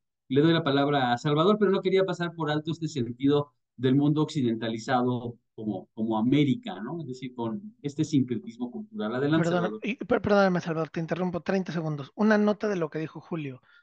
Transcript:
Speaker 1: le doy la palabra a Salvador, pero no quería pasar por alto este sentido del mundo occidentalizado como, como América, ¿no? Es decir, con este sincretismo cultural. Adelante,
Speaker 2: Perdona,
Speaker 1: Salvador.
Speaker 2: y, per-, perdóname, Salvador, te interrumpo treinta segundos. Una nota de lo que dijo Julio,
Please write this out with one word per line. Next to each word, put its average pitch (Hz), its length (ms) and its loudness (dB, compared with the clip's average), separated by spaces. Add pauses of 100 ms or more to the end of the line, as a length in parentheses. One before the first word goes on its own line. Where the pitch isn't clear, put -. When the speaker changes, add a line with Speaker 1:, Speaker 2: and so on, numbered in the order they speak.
(280)
Speaker 1:
le 135 140 4
doy 165 100 6
la 165 120 2
palabra 135 500 2
a 120 40 2
Salvador, 160 400 2
pero 202 140 4
no 190 100 2
quería 185 220 2
pasar 170 300 -4
por 160 180 -4
alto 151 200 -2
este 156 180 -6
sentido 139 640 0 (240)
del 131 180 4
mundo 147 280 4
occidentalizado 120 1120 -2 (180)
como, 104 380 -6
como 110 240 -2
América, 123 640 2
¿no? 156 200 -8
Es 143 60 -12
decir, 127 280 -12
con 107 460 -6
este 147 220 -4
sincretismo 123 680 -2
cultural. 107 440 -6
Adelante, 151 280 2
Speaker 2:
Perdona, 175 240 0
Speaker 1:
Salvador. 220 160 -8
Speaker 2:
y, 254 120 -4
per-, 220 260 -2
perdóname, 190 400 4
Salvador, 160 280 -4
te - 100 -8
interrumpo 170 420 -4
treinta 190 300 -2
segundos. 151 440 -6
Una 214 220 4
nota 208 300 0
de 208 80 -2
lo 165 140 -2
que 156 100 -6
dijo 156 220 -8
Julio, 143 400 -8 (220)